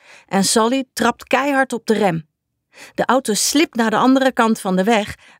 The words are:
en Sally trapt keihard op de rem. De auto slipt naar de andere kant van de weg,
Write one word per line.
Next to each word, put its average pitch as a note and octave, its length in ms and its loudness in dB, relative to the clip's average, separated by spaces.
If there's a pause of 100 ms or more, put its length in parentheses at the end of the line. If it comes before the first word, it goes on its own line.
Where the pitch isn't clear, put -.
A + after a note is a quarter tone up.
(260)
en G3 180 0
Sally A#3+ 480 0
trapt - 320 -4
keihard C4+ 480 0
op A3+ 140 -8
de A3 80 0
rem. F3+ 340 -2 (680)
De - 100 -4
auto A#3+ 300 0
slipt - 400 0
naar A3+ 160 0
de G#3+ 60 0
andere C4 360 2
kant A3+ 280 0
van F#3 160 -2
de F#3 80 0
weg, G#3+ 300 0 (260)